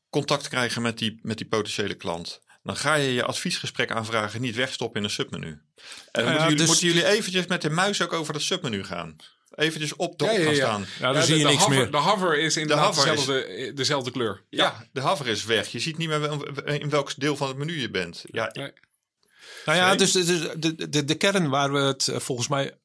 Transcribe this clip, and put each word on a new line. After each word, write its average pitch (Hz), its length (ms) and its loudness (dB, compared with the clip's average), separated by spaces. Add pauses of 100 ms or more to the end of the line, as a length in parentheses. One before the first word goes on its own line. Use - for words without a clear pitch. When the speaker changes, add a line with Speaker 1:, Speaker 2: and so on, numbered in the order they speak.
(100)
Speaker 1:
contact 143 380 0
krijgen 123 340 0
met 113 160 -2
die, 110 240 -4
met 110 160 -4
die - 80 -8
potentiële 104 480 -2
klant... 87 460 -8 (220)
Dan 98 140 -6
ga 147 180 2
je 139 200 2
je 123 100 0
adviesgesprek - 680 -4
aanvragen 110 500 -2
niet 123 140 -4
wegstoppen 123 440 -4
in 104 60 -4
een 104 80 -4
submenu. 90 360 -6
En 78 120 -14 (520)
dan 117 100 0
Speaker 2:
Ja, 117 60 2
Speaker 1:
moeten 160 140 2
jullie, 156 140 4
Speaker 2:
dus 165 100 4
Speaker 1:
moeten 165 200 4
jullie 170 200 4
eventjes 185 400 2
met 175 160 -2
de 156 80 0
muis 190 320 0
ook 170 100 -2
over 160 200 -4
dat 151 100 -4
submenu 113 420 -2
gaan. 82 320 -10 (380)
Eventjes 151 420 -2
op 175 220 -4
de 147 60 0
Speaker 3:
Ja, 202 60 2
Speaker 1:
op 226 80 2
Speaker 3:
ja, 165 60 4
Speaker 1:
gaan 151 100 4
Speaker 3:
ja. 139 100 4
Speaker 1:
staan. 110 160 0 (180)
Speaker 2:
Ja, 127 80 -2
dan 131 80 2
Speaker 3:
Ja, 151 80 4
Speaker 2:
zie 156 120 4
Speaker 3:
de, 160 60 4
Speaker 2:
je 147 60 4
Speaker 3:
de 143 40 6
Speaker 2:
niks 143 120 6
Speaker 3:
hover, 160 160 6
Speaker 2:
meer. 117 120 2
Speaker 3:
de 147 60 -2
hover 180 420 2
is 156 160 2
Speaker 1:
De 165 60 -2
Speaker 3:
inderdaad 151 340 4
Speaker 1:
hover 143 180 4
is 151 60 2
Speaker 3:
dezelfde, 135 260 0
eh, 110 300 -8
dezelfde 131 360 0
kleur. 113 400 -4
Speaker 1:
Ja, 151 140 2
Speaker 3:
Ja. 110 280 -4
Speaker 1:
de 127 80 -6
hover 151 260 0
is 101 180 0
weg. 107 280 2
Je 123 60 -6
ziet 147 180 -4
niet 165 120 -4
meer 151 120 0
wel, 147 240 -2 (200)
in 147 260 -2
welk 139 260 0
deel 143 200 0
van 139 120 -2
het 131 80 -6
menu 151 240 -6
je 113 100 -4
bent. 90 400 -4
Ja. 113 220 -2
Speaker 3:
Nee. 139 200 -10 (920)
Speaker 2:
Nou 156 140 2
ja, 185 100 6
Speaker 1:
Nee? 196 80 6
Speaker 2:
dus, 185 160 4
dus 185 140 2 (300)
de, 165 320 -2
de, 147 160 0
de 147 100 0
kern 196 340 2
waar 139 240 2
we 143 60 2
het, 135 300 0
eh, 127 100 -2
volgens 123 300 -4
mij 139 360 -2